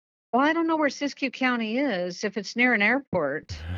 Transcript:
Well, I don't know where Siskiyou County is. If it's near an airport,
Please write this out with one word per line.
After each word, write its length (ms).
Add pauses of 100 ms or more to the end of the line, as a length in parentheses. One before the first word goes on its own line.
(320)
Well, 100
I 120
don't 120
know 100
where 120
Siskiyou 420
County 480
is. 460
If 140
it's 180
near 160
an 80
airport, 760 (240)